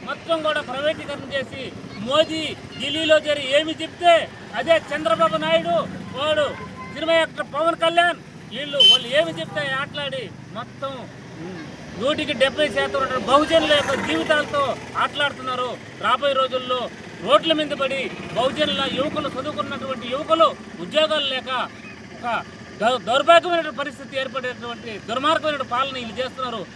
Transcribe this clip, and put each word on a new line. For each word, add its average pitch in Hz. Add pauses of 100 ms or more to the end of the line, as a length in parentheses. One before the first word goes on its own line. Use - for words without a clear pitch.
మొత్తం 320
కూడా 302
ప్రైవేటీకరణ 285
చేసి 262 (260)
మోదీ 302 (240)
ఢిల్లీలో 311
చేరి 285
ఏమి 320
చెప్తే 320 (260)
అదే 262
చంద్రబాబు 311
నాయుడు, 330 (420)
వాడు 302 (480)
సినిమా 320
యాక్టర్ 302
పవన్ 320
కళ్యాణ్, 339 (340)
వీళ్ళు, 285 (140)
వాళ్ళు -
ఏమి 320
చెప్తే 302
ఆటలాడి 269 (220)
మొత్తం 247 (920)
నూటికి 285
డెబ్బై 269
శాతం 269
ఉన్నటువంటి 262
బహుజనుల 302
యొక్క 277
జీవితాలతో 285 (200)
ఆటలాడుతున్నారు. 254 (240)
రాబోయే 247
రోజుల్లో 254 (320)
రోడ్ల 302
మీద 302
పడి 269 (260)
బహుజనుల 277
యువకులు, 294
చదువుకున్నటువంటి 269
యువకులు 294 (260)
ఉద్యోగాలు 294
లేక 254 (460)
ఒక 226 (360)
దౌ-, 233
దౌర్భాగ్యమైనటువంటి 311
పరిస్థితి 277
ఏర్పడేటువంటి 233
దుర్మార్గమైన 285
పాలన 262
వీళ్ళు 226
చేస్తున్నారు. 247